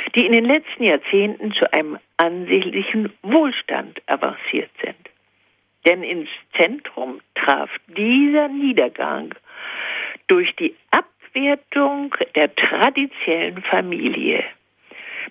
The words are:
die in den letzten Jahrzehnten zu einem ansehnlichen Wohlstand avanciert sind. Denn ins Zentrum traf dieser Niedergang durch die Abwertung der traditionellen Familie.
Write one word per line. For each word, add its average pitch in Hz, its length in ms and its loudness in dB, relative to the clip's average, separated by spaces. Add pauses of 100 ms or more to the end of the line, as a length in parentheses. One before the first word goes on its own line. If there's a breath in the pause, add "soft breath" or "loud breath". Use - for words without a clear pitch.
(140 loud breath)
die 240 120 4
in 233 60 4
den 233 120 6
letzten 269 400 0
Jahrzehnten 202 680 2
zu - 200 2
einem 151 260 -2 (180)
ansehnlichen 185 960 0 (100)
Wohlstand 247 840 0
avanciert - 640 -4 (120)
sind. - 140 -8 (920)
Denn 180 160 4
ins 165 260 -6 (280)
Zentrum 175 640 -2 (140)
traf 143 360 0 (180)
dieser 277 600 2
Niedergang 214 840 -2 (920 loud breath)
durch 180 300 4
die - 180 -4 (160)
Abwertung 285 1200 -2 (200)
der 294 200 2
traditionellen 185 1080 0
Familie. - 840 -2 (880 loud breath)